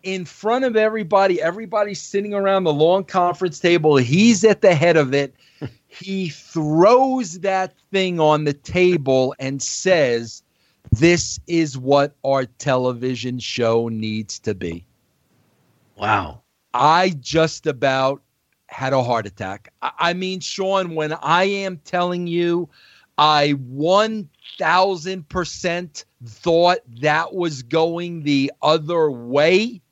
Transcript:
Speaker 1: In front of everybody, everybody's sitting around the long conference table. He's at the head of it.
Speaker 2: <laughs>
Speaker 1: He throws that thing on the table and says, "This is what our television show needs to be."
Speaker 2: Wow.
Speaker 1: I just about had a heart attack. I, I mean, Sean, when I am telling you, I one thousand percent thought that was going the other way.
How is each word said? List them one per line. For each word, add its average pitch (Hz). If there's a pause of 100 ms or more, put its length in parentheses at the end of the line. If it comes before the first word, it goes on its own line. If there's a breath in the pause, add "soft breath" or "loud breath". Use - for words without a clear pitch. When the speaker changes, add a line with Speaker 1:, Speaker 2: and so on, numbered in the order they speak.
Speaker 1:
In 185
front 247
of 226
everybody, 196
everybody's 202
sitting 202
around 196
the 156
long 170
conference 175
table. 160
He's 180
at 214
the 185
head 165
of 135
it. 139 (260 loud breath)
Speaker 2:
<laughs> 143 (180 loud breath)
Speaker 1:
He 190
throws 190
that 190 (200)
thing 185
on 151
the 151
table 139
and 135
says, 123 (480)
"This 165
is 160
what 139
our 135
television 127
show 117
needs 110
to 104
be." 87 (1120)
Speaker 2:
Wow. 98 (320)
Speaker 1:
I 165 (100)
just 160
about 135 (460)
had 135
a 131
heart 117
attack. 101
I, 135
I 170
mean, 185
Sean, 190
when 156
I 165
am 196
telling 175
you, 170 (480 soft breath)
I 151
one 165 (300)
thousand 185
percent 175 (220)
thought 170 (220)
that 156
was 165
going 165
the 135 (100)
other 156
way. 160 (120)